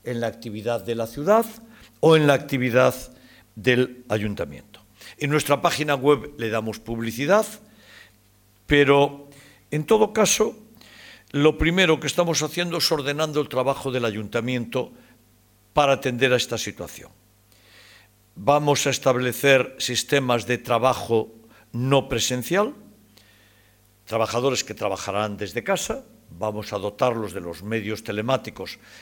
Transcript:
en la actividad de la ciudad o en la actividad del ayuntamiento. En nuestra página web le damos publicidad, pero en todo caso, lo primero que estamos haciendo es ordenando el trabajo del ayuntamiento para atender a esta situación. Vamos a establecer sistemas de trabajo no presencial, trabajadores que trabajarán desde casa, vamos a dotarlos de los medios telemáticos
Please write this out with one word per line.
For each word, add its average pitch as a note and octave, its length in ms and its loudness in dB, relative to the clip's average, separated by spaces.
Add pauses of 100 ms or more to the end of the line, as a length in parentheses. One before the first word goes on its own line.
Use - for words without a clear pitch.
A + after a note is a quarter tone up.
en B2 160 -6
la A#2 80 -2
actividad A2 560 -6
de A#2 120 -4
la A2+ 120 -4
ciudad F3+ 380 0 (560)
o D#3+ 160 6
en D3+ 100 6
la C#3+ 60 6
actividad B2+ 600 2 (600)
del B2 540 0
ayuntamiento. G2+ 760 -6 (360)
En C#3+ 120 -2
nuestra C#3+ 320 2
página D3+ 340 0
web C3 420 2
le A2+ 120 -4
damos A2 300 -4
publicidad, A#2 680 -2 (1200)
pero C#3+ 640 4 (400)
en D3+ 160 -4
todo G#3+ 280 4
caso, A3 440 2 (760)
lo D3 260 4
primero E3+ 420 4
que D#3+ 80 -6
estamos E3 360 0
haciendo E3+ 340 -4
es D3 120 0
ordenando D3 520 -2
el C3 80 -4
trabajo C3 420 -2
del B2 140 -2
ayuntamiento A#2 880 -4 (800)
para C#3+ 200 4
atender B2+ 380 2
a B2+ 60 4
esta A#2+ 200 -4
situación. - 540 -10 (1200)
Vamos C#3+ 520 2
a - 20 2
establecer B2+ 880 2
sistemas B2 680 -2
de A#2+ 100 0
trabajo A#2 800 0 (380)
no C3 340 2
presencial, C3+ 680 -2 (1300)
trabajadores A#2 580 0
que - 100 -10
trabajarán G2+ 600 -4
desde G2+ 300 -8
casa, A3 400 -4 (240)
vamos G#2 420 -6
a G#2 60 -6
dotarlos G#2+ 560 -2
de F#2+ 80 -8
los F2 220 -10
medios G#2+ 420 -6
telemáticos G#2+ 720 -4 (220)